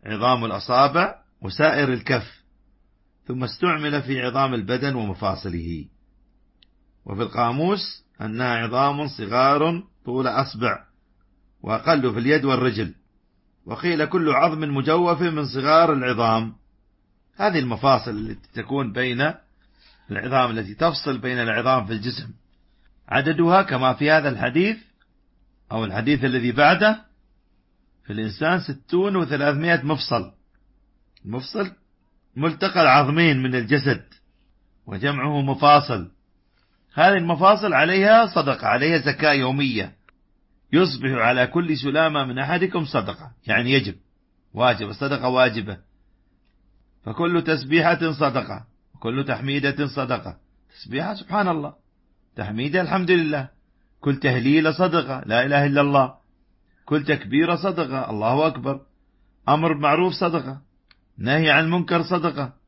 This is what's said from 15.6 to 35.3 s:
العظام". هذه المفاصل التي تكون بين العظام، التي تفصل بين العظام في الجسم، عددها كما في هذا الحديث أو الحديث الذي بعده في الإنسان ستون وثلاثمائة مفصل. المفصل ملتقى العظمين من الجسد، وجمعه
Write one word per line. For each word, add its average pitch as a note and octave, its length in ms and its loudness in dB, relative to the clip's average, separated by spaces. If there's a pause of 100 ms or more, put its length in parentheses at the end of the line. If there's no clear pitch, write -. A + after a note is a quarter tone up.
العظام". A2+ 600 0 (840)
هذه G3 220 0
المفاصل B2 520 0
التي G#2+ 420 -12 (100)
تكون B2+ 300 -6
بين B2+ 400 -2 (800)
العظام، A#2+ 480 0
التي G2+ 160 -10
تفصل D3 440 -2
بين B2+ 200 -4
العظام A#2 480 0
في G#2 60 -8
الجسم، A2+ 400 -8 (760)
عددها D#3+ 540 2
كما C3 300 0
في D3 180 0
هذا D3+ 180 4
الحديث C#3 480 0 (960)
أو A2+ 120 -2
الحديث A2+ 400 0
الذي B2 280 0
بعده F#3 520 4 (1000)
في - 80 -12
الإنسان A2 480 -2
ستون F#3 560 -2
وثلاثمائة D3 680 0
مفصل. B2 480 -2 (920)
المفصل B2+ 480 -8 (640)
ملتقى E3 460 0
العظمين C#3+ 600 4
من B2+ 120 -2
الجسد، C3 500 0 (840)
وجمعه C#3 540 -4